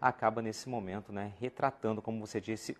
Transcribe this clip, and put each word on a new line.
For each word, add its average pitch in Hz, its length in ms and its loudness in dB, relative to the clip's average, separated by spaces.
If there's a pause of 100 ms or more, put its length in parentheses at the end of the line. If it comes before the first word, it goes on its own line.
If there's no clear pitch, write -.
acaba 117 400 4
nesse 110 260 -2
momento, 104 460 -4
né, 101 260 -4
retratando, 113 640 0
como 110 260 -4
você 110 140 -2
disse, - 400 -4